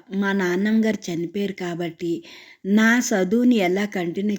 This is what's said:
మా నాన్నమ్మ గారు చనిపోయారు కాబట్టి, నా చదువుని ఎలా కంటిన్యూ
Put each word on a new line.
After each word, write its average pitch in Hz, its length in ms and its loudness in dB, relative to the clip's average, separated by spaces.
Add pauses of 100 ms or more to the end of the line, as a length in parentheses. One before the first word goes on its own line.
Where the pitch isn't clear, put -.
(140)
మా 196 180 0
నాన్నమ్మ 202 520 2
గారు 214 180 0
చనిపోయారు 185 560 -4
కాబట్టి, 170 540 -6 (560)
నా 220 220 4 (100)
చదువుని 233 600 2
ఎలా 190 260 0
కంటిన్యూ 196 520 -4